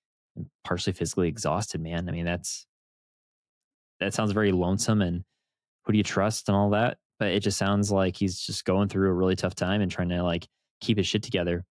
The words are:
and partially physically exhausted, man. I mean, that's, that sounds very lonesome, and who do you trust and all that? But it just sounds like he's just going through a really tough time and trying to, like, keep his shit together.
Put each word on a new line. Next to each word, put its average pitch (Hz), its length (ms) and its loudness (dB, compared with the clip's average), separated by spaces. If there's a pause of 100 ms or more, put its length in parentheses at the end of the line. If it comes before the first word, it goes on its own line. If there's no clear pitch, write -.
(360)
and - 120 -12 (160)
partially 90 280 -2
physically 87 380 0
exhausted, 90 500 -4
man. 85 300 -6
I - 20 -6
mean, 85 140 -4
that's, - 400 -6 (1400)
that 101 120 -2
sounds 107 200 0
very 104 180 4
lonesome, 95 500 2
and 87 220 -2 (640)
who 107 80 0
do 104 40 4
you 101 60 4
trust 104 460 -2
and 98 80 4
all 101 140 4
that? 110 260 2 (200)
But 104 120 0
it 95 100 2
just 101 180 0
sounds 101 320 2
like 95 280 2
he's 95 240 -2
just - 240 -8
going 98 240 2
through 95 200 2
a 92 40 2
really 92 240 2
tough - 180 -2
time 95 240 0
and 95 100 2
trying 87 200 -2
to, 87 120 0
like, 85 240 0 (360)
keep 110 160 0
his 92 100 2
shit 104 160 -2
together. 87 480 -2